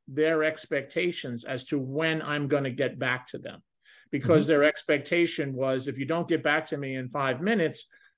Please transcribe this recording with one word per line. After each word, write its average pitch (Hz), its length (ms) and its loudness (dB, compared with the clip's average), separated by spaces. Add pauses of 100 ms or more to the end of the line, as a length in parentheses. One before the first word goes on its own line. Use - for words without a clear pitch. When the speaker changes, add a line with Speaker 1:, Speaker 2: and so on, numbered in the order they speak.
Speaker 1:
their 156 380 2
expectations 156 1000 -2
as 131 220 -6
to 147 120 -2
when 156 440 -2
I'm 147 260 -2
gonna 139 220 2
get 131 280 -2
back 127 300 -2
to 143 100 -10
them, - 240 -14 (480)
because 147 340 4
Speaker 2:
Mm-hmm. 139 40 -4
Speaker 1:
their 147 160 6
expectation 156 880 0
was, 131 340 -2
if 127 100 -6
you 139 80 -4
don't 165 220 -2
get 165 160 2
back 156 240 2
to 156 100 -4
me 135 160 -6
in 127 140 -6
five 135 320 0
minutes, 180 480 0 (300)